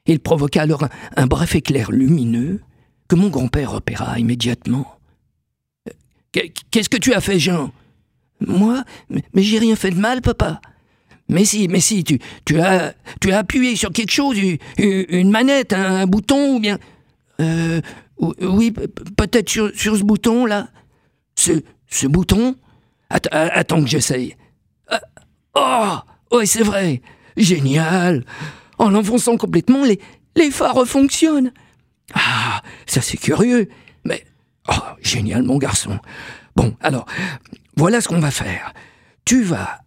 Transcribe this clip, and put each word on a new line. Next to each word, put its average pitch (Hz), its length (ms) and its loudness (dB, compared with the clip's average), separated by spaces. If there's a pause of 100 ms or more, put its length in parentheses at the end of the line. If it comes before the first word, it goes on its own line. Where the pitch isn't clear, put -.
Il 165 140 4
provoqua 147 420 0
alors 156 220 0
un, 139 60 -2 (260)
un 127 100 2
bref 151 300 0
éclair 135 340 -2
lumineux, 131 720 0 (460)
que 180 80 2
mon 196 140 4
grand-père 131 420 -2
repéra - 480 -6
immédiatement. « 120 800 -4 (1700)
Qu'est-ce 214 180 0
que 254 80 -2
tu 240 160 2
as 190 80 0
fait, 190 180 0
Jean ? » « 156 320 -2 (760)
Moi ? 226 380 0 (260)
Mais, 151 140 -6 (100)
mais 190 80 4
j'ai 214 180 2
rien 226 160 2
fait 190 160 -2
de 175 80 -2
mal, 247 220 0
papa. » « 170 380 -2 (720)
Mais 190 160 2
si, 208 220 0
mais 185 120 0
si, 190 240 0
tu, 135 160 0 (240)
tu 151 160 0
as, 175 340 2 (280)
tu 196 100 0
as 196 80 2
appuyé 247 360 0
sur 190 160 -4
quelque 214 200 -4
chose, 277 260 0
u-, 185 220 0 (180)
u-, 190 320 2
une 180 220 2
manette, 254 420 2
un, 190 280 0
un 190 40 0
bouton, 269 500 2
ou 240 40 0
bien, 208 180 -2 (600)
euh, 165 420 -2 (360)
ou-, - 240 -2
oui, 196 300 2
pe-, - 160 -6
pe-, - 160 -16 (120)
peut-être 226 340 0
sur, 208 240 -2
sur 214 240 -2
ce 196 60 -2
bouton, 220 420 2
là. » « 208 220 -2 (680)
Ce, - 280 0 (240)
ce - 200 -4
bouton ? 190 480 2 (540)
Att-, - 220 -2
a-, 170 260 0
attends 165 240 0
que 139 60 2
j'essaye. » « 127 480 -2 (1200)
Ah, 220 500 0 (240)
oh, 240 80 4
ouais, 226 80 2
c'est 220 180 2
vrai. 196 380 0 (360)
Génial. 160 880 2 (520)
En 220 120 4
l'enfonçant 220 480 2
complètement, 214 460 2
les, 214 160 2 (360)
les 302 160 4
phares 254 340 2
fonctionnent. » « 277 680 2 (600)
Ah, - 480 -2 (240)
ça - 160 -2
c'est - 160 -6
curieux. 226 500 2 (360)
Mais, - 200 -6 (460)
oh, - 40 0 (280)
génial, 110 400 -2
mon 131 160 0
garçon. 101 400 -4 (580)
Bon, 113 260 0
alors, 135 260 -2 (720)
voilà 190 220 4
ce - 80 -4
qu'on 170 120 0
va 151 100 2
faire. - 440 -8 (520)
Tu 254 160 4
vas 143 460 -4